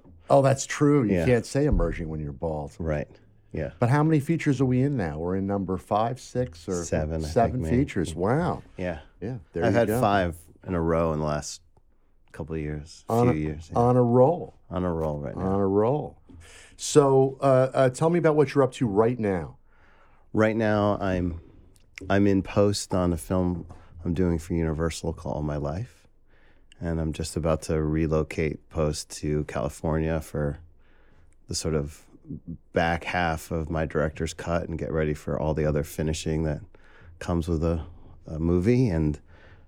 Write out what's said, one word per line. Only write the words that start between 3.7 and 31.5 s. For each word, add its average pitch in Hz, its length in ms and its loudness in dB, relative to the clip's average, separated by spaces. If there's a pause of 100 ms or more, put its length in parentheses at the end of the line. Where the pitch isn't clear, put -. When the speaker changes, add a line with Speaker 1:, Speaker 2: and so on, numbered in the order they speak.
Speaker 1:
But 117 100 2
how 147 120 4
many 156 200 4
features 143 400 0
are 135 40 2
we 127 160 2
in 143 140 0
now? 80 240 -4
We're 90 160 -2
in 98 100 -2
number 95 320 -2
five, 113 440 -2
six, - 480 -6
or 87 160 -4
Speaker 2:
Seven, 80 400 -2
I - 20 -6
Speaker 1:
seven 85 240 2
Speaker 2:
think, 82 120 -4
maybe. 80 120 0
Speaker 1:
features. 101 400 0
Wow. 113 480 -2 (140)
Speaker 2:
Yeah. 87 220 -6 (200)
Speaker 1:
Yeah, 120 200 -10 (120)
there - 140 -2
Speaker 2:
I've 107 80 4
Speaker 1:
you 120 60 4
Speaker 2:
had 113 100 4
Speaker 1:
go. 110 100 0
Speaker 2:
five 98 380 2 (280)
in 92 80 -6
a 85 80 0
row 82 300 2
in 76 80 -2
the 78 60 -2
last 76 360 -6 (720)
couple 80 200 -10
of 80 80 -4
years, 76 480 -10
a 107 40 -2
Speaker 1:
On 120 180 4
Speaker 2:
few 78 40 0
Speaker 1:
a, 78 100 -2
Speaker 2:
years, 76 260 -8
yeah. 113 80 0
Speaker 1:
on 123 180 4
a 123 60 6
roll. 127 560 4 (100)
Speaker 2:
On 90 140 -4
a 87 100 0
roll 78 240 -2
right 71 180 -8
now. 90 80 -6
Speaker 1:
On 95 160 0
a 98 80 2
roll. 107 540 0 (540)
So, 135 680 4
uh, 131 320 6
uh, 135 160 4
tell 160 220 0
me 175 80 2
about 156 160 4
what 147 180 4
you're 139 100 6
up 127 100 2
to 131 120 0
right 113 320 4
now. 92 400 -2 (760)
Speaker 2:
Right 110 220 4
now, 107 440 2
I'm, 90 420 -2 (680)
I'm 101 160 6
in 95 160 4
post - 500 0
on 90 180 2
a 82 60 -2
film 87 480 -4 (400)
I'm 90 80 -2
doing 87 240 2
for 87 160 -8
Universal 82 600 -4
called - 240 -8
All 73 40 -6
My 73 160 -4
Life. 73 500 -8 (720)
And 82 200 -4
I'm 80 120 -2
just - 260 -8
about 78 260 0
to 80 180 0
relocate 78 880 -2
post 76 400 -2 (120)
to 76 240 -2
California 78 760 -4
for 73 380 -6 (880)
the - 80 -6